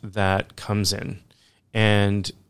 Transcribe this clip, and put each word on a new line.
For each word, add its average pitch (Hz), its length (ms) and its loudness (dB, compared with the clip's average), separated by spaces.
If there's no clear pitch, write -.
that 98 540 -2
comes 101 380 -2
in. 98 260 -8
And, 104 580 2